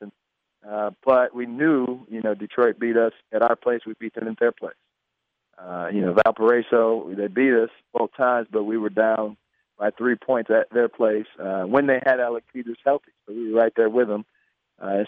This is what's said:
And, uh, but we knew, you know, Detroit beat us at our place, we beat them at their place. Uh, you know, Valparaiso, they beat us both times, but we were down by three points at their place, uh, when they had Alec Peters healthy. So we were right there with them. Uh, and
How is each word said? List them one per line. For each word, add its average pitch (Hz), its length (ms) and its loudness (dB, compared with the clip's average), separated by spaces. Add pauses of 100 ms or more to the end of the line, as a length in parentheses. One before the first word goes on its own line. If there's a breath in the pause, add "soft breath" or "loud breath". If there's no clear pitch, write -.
And, 104 100 -16 (580)
uh, 104 220 -4 (160)
but 127 260 4
we 123 140 -8
knew, 127 640 0
you 113 100 -8
know, 107 140 -2
Detroit 107 460 0
beat 117 160 0
us 117 160 4 (200)
at 110 100 0
our 117 120 2
place, 120 320 -2
we 110 140 -12
beat 113 160 -12
them 113 100 -8
at 113 140 -8
their 120 100 4
place. 104 240 -12 (840)
Uh, 90 360 -10
you 101 80 -2
know, 90 240 -2
Valparaiso, 113 920 2
they 104 120 -6
beat 123 260 2
us 113 160 2 (220)
both 117 240 -2
times, 123 340 0
but 104 140 -2
we 110 120 -2
were 107 140 -2
down 110 460 0 (420)
by 104 120 -2
three 120 240 -2
points 117 360 -2
at 110 220 2
their 117 160 2
place, 110 380 0 (140)
uh, 95 220 -4
when 127 240 2
they 131 180 2
had 127 160 2
Alec 120 320 -4
Peters 117 320 -12
healthy. 143 260 0 (160)
So 104 60 -16
we 110 200 -6
were 113 80 4
right 113 160 4
there 113 140 2
with 120 160 2
them. 104 180 -4 (560)
Uh, 95 60 -12
and 98 220 -2